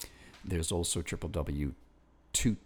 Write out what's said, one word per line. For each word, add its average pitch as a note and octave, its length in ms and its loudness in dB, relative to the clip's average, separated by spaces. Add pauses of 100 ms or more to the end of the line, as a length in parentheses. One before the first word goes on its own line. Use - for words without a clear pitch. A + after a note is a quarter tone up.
(440)
There's E2+ 280 0
also E2+ 300 0
triple - 260 -4
W D2 460 0 (580)
two G#2+ 340 4